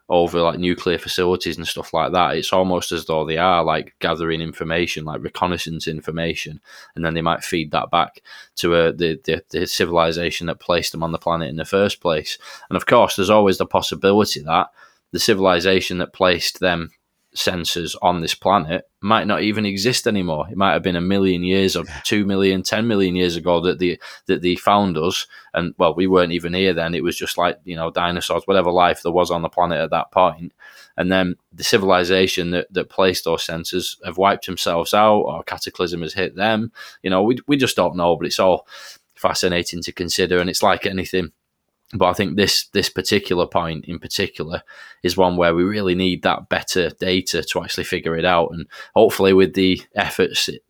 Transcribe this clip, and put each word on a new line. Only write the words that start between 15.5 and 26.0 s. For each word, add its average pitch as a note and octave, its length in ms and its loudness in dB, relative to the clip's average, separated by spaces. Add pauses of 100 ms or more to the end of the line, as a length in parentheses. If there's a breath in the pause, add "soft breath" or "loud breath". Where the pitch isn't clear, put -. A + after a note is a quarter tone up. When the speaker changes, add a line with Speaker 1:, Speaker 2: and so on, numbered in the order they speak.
Speaker 1:
that E2+ 140 -6
placed F2+ 480 0
them E2+ 300 0 (460)
sensors E2+ 640 -4
on F2 180 2
this D#2+ 140 -4
planet F#2+ 540 0 (120)
might G2 260 2
not F#2 140 0
even G#2 240 -2
exist G#2 440 -2
anymore. E2+ 420 -2
It - 60 -10
might F#2+ 160 2
have E2 100 0
been F2 140 0
a E2+ 40 -2
million F#2 440 2
years F#2+ 320 2
or E2 80 -4
Speaker 2:
Yeah. - 180 -14
Speaker 1:
two G#2 240 0
million, F#2+ 380 2
ten A2 240 0
million G2 260 2
years F2+ 220 0
ago E2+ 240 2
that E2+ 180 0
the, F2 220 0 (260 loud breath)
that E2+ 160 0
they F2+ 140 2
found G2+ 420 2
us. F2 300 -2 (260 loud breath)
And, E2+ 240 -2
well, E2+ 160 2
we F#2 140 0